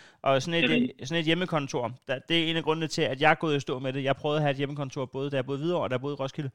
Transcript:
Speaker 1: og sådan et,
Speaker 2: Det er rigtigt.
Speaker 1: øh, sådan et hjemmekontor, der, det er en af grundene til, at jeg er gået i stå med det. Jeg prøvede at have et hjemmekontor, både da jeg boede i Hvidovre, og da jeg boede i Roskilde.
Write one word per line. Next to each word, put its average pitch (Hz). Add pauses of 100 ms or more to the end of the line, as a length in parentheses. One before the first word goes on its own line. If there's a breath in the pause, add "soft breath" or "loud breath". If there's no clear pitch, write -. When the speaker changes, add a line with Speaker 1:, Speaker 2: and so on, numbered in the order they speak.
(220 soft breath)
Speaker 1:
og 135
sådan 170
et, 247
Speaker 2:
Det -
er -
rigtigt. -
Speaker 1:
øh, -
sådan 165
et 160
hjemmekontor, 156 (160)
der, 127 (100)
det 165
er 160
en 165
af 160
grundene 160
til, -
at 135
jeg 151
er 165
gået 156
i -
stå 135
med 135
det. 139
Jeg 135
prøvede 151
at 156
have 147
et 135
hjemmekontor, 139
både 135
da 139
jeg 131
boede 139
i -
Hvidovre, 165
og 107
da 127
jeg 127
boede 143
i 139
Roskilde. 135